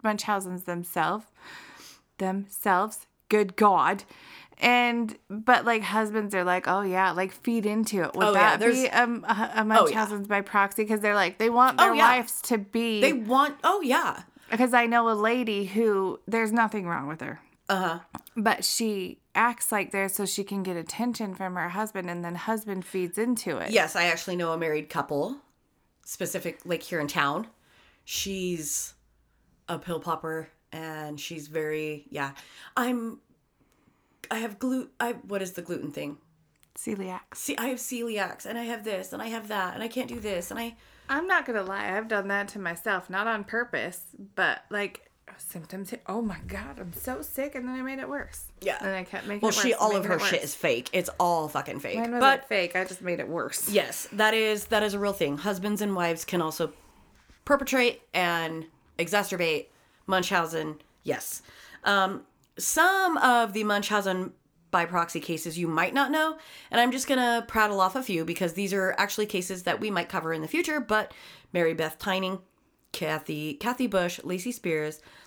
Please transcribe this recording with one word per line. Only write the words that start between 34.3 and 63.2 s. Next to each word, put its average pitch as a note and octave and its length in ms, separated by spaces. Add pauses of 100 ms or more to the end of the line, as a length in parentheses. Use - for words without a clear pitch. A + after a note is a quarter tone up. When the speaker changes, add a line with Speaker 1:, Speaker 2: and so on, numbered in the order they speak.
Speaker 2:
I A3 80
have A3 180
glu-, C4 320 (100)
I, A#3+ 120 (160)
what G3 160
is F3+ 100
the E3+ 80
gluten E3+ 300
thing? D3 260 (580)
Speaker 1:
Celiac. F#3+ 440 (160)
Speaker 2:
See, C#4+ 200
I A#3 120
have B3+ 100
celiacs, A3+ 720
and A3+ 100
I A#3+ 60
have A3+ 200
this, F#3+ 300
and G#3+ 80
I A3 60
have A3 220
that, F#3+ 260
and A3 80
I A#3 40
can't A#3+ 220
do A#3+ 100
this, G3 300
and A3+ 100
I A#3 160 (360)
Speaker 1:
I'm D4+ 140
not F4 220
gonna A3 160
lie, G3 340
I've A3 100
done G3+ 200
that G3+ 220
to G#3 100
myself, F3+ 500
not G3 160
on G#3+ 180
purpose, F#3+ 580 (340)
but, E3 340
like, G3+ 400 (280)
symptoms F#3 540
hit, - 160
oh G#3+ 140
my G3 160 (100)
God, A#3+ 320
I'm F3+ 140
so C4 280
sick, C#4+ 340
and B3 120
then B3+ 80
I B3+ 60
made C4+ 180
it - 100
worse. - 340 (180)
Speaker 2:
Yeah. F#3 200
Speaker 1:
And G3 140
I F#3 80
kept - 240
making G#3 140
Speaker 2:
Well, A3+ 80
Speaker 1:
it G#3 120
Speaker 2:
she, B3 80
Speaker 1:
worse, - 100
Speaker 2:
all G#3+ 160
of G3 80
Speaker 1:
making G3+ 80
Speaker 2:
her F3 60
Speaker 1:
it - 120
Speaker 2:
shit F3 120
Speaker 1:
worse. C#3+ 80
Speaker 2:
is - 60
fake. B2+ 380
It's F3 160 (100)
all E3+ 280
fucking C#3+ 320
fake. A#2+ 160
Speaker 1:
Mine A#3 160
wasn't A#3+ 100
Speaker 2:
But C4+ 260
Speaker 1:
fake, F#3 280
I F#3 100
just F#3 160
made F3+ 180
it - 80
worse. D3+ 420
Speaker 2:
yes, E3+ 440
that G#3+ 200
is, G#3+ 320
that G#3+ 180
is G3+ 100
a G3+ 60
real G3+ 140
thing. C#3+ 240
Husbands G3+ 440
and G3+ 140
wives E3+ 300
can F3+ 160
also D#3 320 (720)
perpetrate C4+ 560 (120)
and E3 520 (320)
exacerbate E3+ 680 (400)
Munchausen. E3 680 (280)
Yes. - 380 (420)
Um, G3 400 (340)
some F4+ 600
of A#3 360